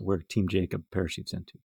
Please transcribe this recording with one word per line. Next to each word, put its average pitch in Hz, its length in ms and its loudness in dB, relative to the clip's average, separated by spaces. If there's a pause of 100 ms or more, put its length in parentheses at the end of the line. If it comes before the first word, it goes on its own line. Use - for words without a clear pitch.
where 95 160 2
Team 92 300 2
Jacob 87 420 0
parachutes - 420 -2
into. - 200 -8 (140)